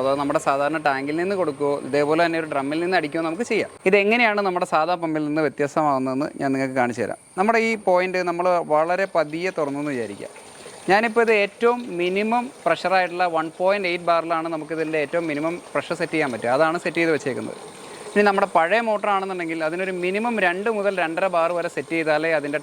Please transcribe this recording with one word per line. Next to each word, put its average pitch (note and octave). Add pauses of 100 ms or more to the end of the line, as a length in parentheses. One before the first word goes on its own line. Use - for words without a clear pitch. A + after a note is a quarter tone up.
അതായത് C#3
നമ്മുടെ C#3+
സാധാരണ C#3+
ടാങ്കിൽ C#3+
നിന്ന് G3
കൊടുക്കുകയോ C#3+ (160)
ഇതേപോലെ D3
തന്നെ E3
ഒരു D#3+
ഡ്രമ്മിൽ C#3+
നിന്ന് F#3
അടിക്കുകയോ D#3+
നമുക്ക് F3+
ചെയ്യാം. F#3+ (180)
ഇതെങ്ങനെയാണ് G#3
നമ്മുടെ F3+
സാധാ E3
പമ്പിൽ D#3
നിന്ന് D#3
വ്യത്യസ്തമാകുന്നതെന്ന് C#3 (140)
ഞാൻ C#3
നിങ്ങൾക്ക് C3+
കാണിച്ചു A#2+
തരാം. G2 (200)
നമ്മുടെ A3+
ഈ - (160)
പോയിന്റ് F#3
നമ്മൾ E3+ (280)
വളരെ F3+
പതിയെ E3
തുറന്നെന്ന് C#3+
വിചാരിക്കുക. A2 (600)
ഞാനിപ്പോൾ A3+
ഇത് A3+
ഏറ്റവും A#3 (160)
മിനിമം G#3+ (180)
പ്രഷറായിട്ടുള്ള F3+ (100)
വൺ D#3+ (120)
പോയിന്റ് F#3+
എയ്റ്റ് F3
ബാറിലാണ് E3
നമുക്കിതിൻ്റെ D#3
ഏറ്റവും E3+
മിനിമം D#3 (200)
പ്രഷർ D3
സെറ്റ് E3
ചെയ്യാൻ D3+
പറ്റുക. A#2
അതാണ് D#3+ (100)
സെറ്റ് E3
ചെയ്ത് E3
വെച്ചേക്കുന്നത്. A#2 (540)
ഇനി G#3
നമ്മുടെ G3
പഴയ F3
മോട്ടറാണെന്നുണ്ടെങ്കിൽ G3
അതിനൊരു F#3
മിനിമം G#3 (120)
രണ്ട് F#3 (120)
മുതൽ G3+ (100)
രണ്ടര E3+
ബാർ E3
വരെ E3+
സെറ്റ് D3
ചെയ്താലേ D#3
അതിൻ്റെ D3